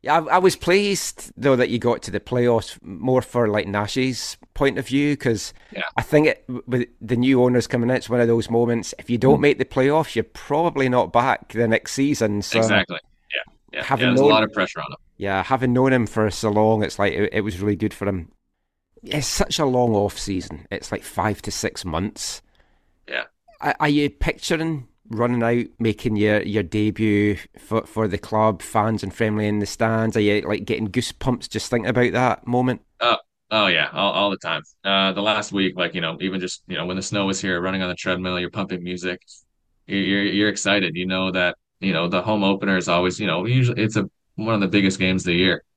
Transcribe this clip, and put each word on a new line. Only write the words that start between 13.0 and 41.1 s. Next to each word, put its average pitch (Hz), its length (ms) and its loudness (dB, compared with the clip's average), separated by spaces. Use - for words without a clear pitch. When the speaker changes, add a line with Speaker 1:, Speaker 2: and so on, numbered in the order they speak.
Speaker 2:
Yeah. 76 100 -6
Yeah. - 120 -8
Speaker 1:
having 127 200 0
Speaker 2:
Yeah, 123 60 4
there's 127 100 4
a 117 40 4
Speaker 1:
known 107 60 8
Speaker 2:
lot 110 140 4
of 107 80 -6
pressure 92 280 -4
on 76 120 -10
him. 80 60 -16
Speaker 1:
Yeah, 98 260 -2
having 127 280 2
known 131 200 4
him 120 140 2
for 107 240 0
so 107 200 -2
long, 107 320 4
it's - 160 -6
like, 101 140 0
it, 101 200 0
it 107 100 -2
was 92 180 -6
really 104 160 0
good 107 180 -4
for 101 140 -4
him. 90 240 -6
It's 147 220 -4
such - 320 -2
a 156 80 2
long 123 280 2
off 101 240 0
season. 92 520 -8
It's - 220 -8
like 101 120 -8
five 101 380 -2
to - 80 -8
six - 340 -6
months. 90 580 -6
Speaker 2:
Yeah. 67 160 -6
Speaker 1:
Are, - 200 -2
are 151 80 2
you 147 220 2
picturing 160 800 -2
running 120 320 0
out, 120 240 2
making 110 380 0
your, 107 260 4
your 104 200 0
debut 104 760 2
for, - 280 -2
for 110 220 -2
the 92 100 -4
club, 110 440 0
fans 110 400 0
and 95 120 -8
family 107 320 0
in 104 140 0
the 101 60 -2
stands? 113 500 0
Are 110 40 2
you, 104 220 2
like, 104 220 -4
getting 110 240 -4
goosebumps - 640 -4
just - 200 -6
thinking 113 200 0
about 123 220 2
that 120 340 0
moment? 123 360 0
Speaker 2:
Oh, 117 160 2
oh 107 160 2
yeah, 80 260 2
all, 98 200 0
all 101 180 2
the 92 60 -4
time. 82 260 -6
Uh, 98 280 2
the 101 100 -4
last 104 300 -2
week, 95 240 0
like, 85 180 -2
you 87 60 -4
know, 82 200 -4
even 92 200 -4
just, 90 260 -8
you 90 100 -8
know, 82 100 -4
when 92 100 -4
the 92 60 -6
snow 101 240 -2
was 95 140 -2
here, 92 200 -2
running 95 220 -2
on 92 60 -4
the 90 60 -6
treadmill, 92 440 -4
you're 90 120 -6
pumping 92 320 -6
music, 90 380 -6
you're, 98 140 -2
you're, 98 240 0
you're 101 240 0
excited. 98 480 0
You 90 100 -4
know 92 260 -2